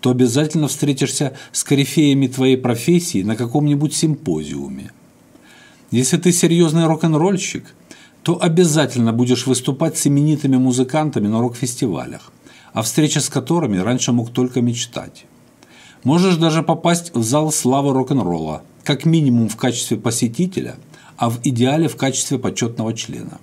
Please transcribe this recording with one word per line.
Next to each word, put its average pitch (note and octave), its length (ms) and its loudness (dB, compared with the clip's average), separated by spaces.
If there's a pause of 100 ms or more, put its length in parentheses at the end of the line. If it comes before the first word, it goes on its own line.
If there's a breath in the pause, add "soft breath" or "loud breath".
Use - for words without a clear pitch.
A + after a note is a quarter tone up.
то B2+ 100 2
обязательно C3+ 580 2
встретишься C#3 640 -2 (200 loud breath)
с - 120 -6
корифеями C#3 640 2
твоей B2+ 280 4
профессии B2+ 680 0
на A2 140 -2
каком-нибудь C#3+ 580 0
симпозиуме. D2+ 960 -4 (1000 loud breath)
Если B2 260 2
ты F3 160 2
серьёзный E3 540 2
рок-н-ролльщик – D#3+ 880 0 (480 loud breath)
то F3 200 -2
обязательно D#3 680 2
будешь B2 340 0
выступать C#3+ 500 -2
с - 100 -2
именитыми C#3+ 500 2
музыкантами B2+ 720 0
на A2 120 0
рок-фестивалях, A#2 920 -6 (400 loud breath)
о - 100 -4
встрече D3+ 380 0
с - 80 -4
которыми C3 500 0
раньше B2 340 0
мог A#2 180 0
только B2+ 300 -2
мечтать. - 680 -6 (800 loud breath)
Можешь F3 320 4
даже D#3+ 260 2
попасть E3 520 0
в A#2 80 0
зал D3+ 280 0
славы C#3 420 0
рок-н-ролла, F2 680 -2 (220)
как C#3+ 200 -2
минимум C3+ 440 4
в - 80 -8
качестве A#2+ 400 -2
посетителя, A#2+ 800 -4 (400 loud breath)
а A#2 140 0
в A#2 140 -6
идеале C3+ 440 2
в - 80 -8
качестве C3+ 420 -2
почётного A#2 540 -4
члена. - 500 -12